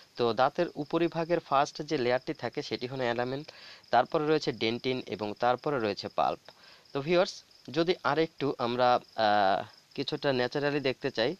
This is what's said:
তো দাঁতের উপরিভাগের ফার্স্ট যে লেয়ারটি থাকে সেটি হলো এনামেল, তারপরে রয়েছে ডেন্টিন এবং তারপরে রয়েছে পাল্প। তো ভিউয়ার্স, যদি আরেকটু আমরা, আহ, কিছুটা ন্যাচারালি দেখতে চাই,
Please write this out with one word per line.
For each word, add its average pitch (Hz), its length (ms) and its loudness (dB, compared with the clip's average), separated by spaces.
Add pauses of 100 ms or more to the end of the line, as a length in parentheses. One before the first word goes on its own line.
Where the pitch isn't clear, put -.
(180)
তো 117 160 2
দাঁতের 139 420 0
উপরিভাগের 165 640 -2
ফার্স্ট 147 420 0
যে 151 160 -4
লেয়ারটি 127 360 0
থাকে 123 280 -6
সেটি 120 260 -6
হলো 131 160 -6
এনামেল, 123 400 -2 (460)
তারপরে 139 380 2
রয়েছে 156 240 2
ডেন্টিন 117 560 -2
এবং 104 320 -4
তারপরে 127 400 0
রয়েছে 104 280 -2
পাল্প। 76 340 0 (520)
তো 139 80 -2
ভিউয়ার্স, 175 420 0 (280)
যদি 165 320 0
আরেকটু 143 540 0
আমরা, 123 420 2 (160)
আহ, 104 500 4 (300)
কিছুটা 143 380 -2
ন্যাচারালি 143 460 0
দেখতে 131 320 -2
চাই, 131 280 0